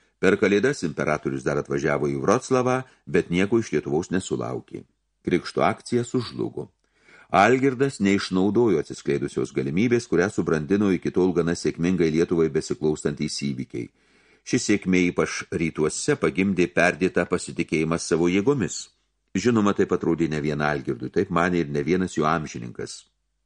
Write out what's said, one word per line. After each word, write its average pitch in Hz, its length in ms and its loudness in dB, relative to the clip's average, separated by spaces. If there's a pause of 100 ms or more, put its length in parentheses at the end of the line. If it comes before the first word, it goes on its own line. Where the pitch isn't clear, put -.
(180)
Per 95 220 2
Kalėdas 104 480 2
imperatorius 71 580 -4
dar 71 160 0
atvažiavo 71 480 -2
į 69 140 -2
Vroclavą, 127 560 0 (260)
bet 90 240 0
nieko 98 320 2
iš - 140 -4
Lietuvos 73 340 -2
nesulaukė. 64 720 -6 (460)
Krikšto 82 400 -2
akcija 120 400 -2
sužlugo. - 640 -6 (560)
Algirdas 127 720 4
neišnaudojo 98 800 2
atsiskleidusios 71 720 -4
galimybės, 95 560 0
kurią 87 240 2
subrandino 90 640 0
iki 73 160 -4
tol 92 240 2
gana 85 240 0
sėkmingai 82 540 0
Lietuvai 82 340 2
besiklaustantys 76 960 -4
įvykiai. 64 460 -6 (580)
Ši 131 160 2
sėkmė 92 460 2
ypač 80 320 -2 (100)
rytuose 80 640 0
pagimdė 90 560 0
perdėtą 87 560 2
pasitikėjimą 82 720 -2
savo 85 320 2
jėgomis. 101 560 0 (480)
Žinoma, 101 400 2
taip 92 160 0
atrodė 82 400 0
ne 76 80 -4
vien 73 240 -2
Algirdui, 65 480 -4
taip 87 240 -2
manė 87 300 0
ir 71 40 -10
ne 73 140 -2
vienas 90 320 -2
jo 78 100 0
amžininkas. 60 760 -6 (440)